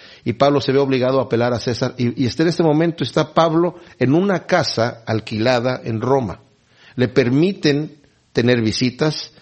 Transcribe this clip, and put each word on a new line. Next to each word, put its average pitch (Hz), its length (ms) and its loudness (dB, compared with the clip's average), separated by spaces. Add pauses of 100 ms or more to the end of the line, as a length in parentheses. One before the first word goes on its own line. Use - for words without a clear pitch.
(240)
y 117 100 -4
Pablo 143 280 2
se 139 100 -2
ve 131 60 2
obligado 135 420 2
a 123 40 0
apelar 120 300 0
a 113 60 -4
César, 127 380 -4
y, 120 260 -2
y 123 40 0
está 160 160 -2
en 175 60 2
este 165 120 -2
momento 160 420 0
está 151 300 -2
Pablo 170 440 0 (200)
en 131 160 2
una 185 320 0
casa 120 600 -2
alquilada 117 760 -2
en 113 180 -6
Roma. 120 400 -2 (540)
Le 120 120 2
permiten 147 880 0 (340)
tener 120 300 2
visitas, 127 720 -4 (100)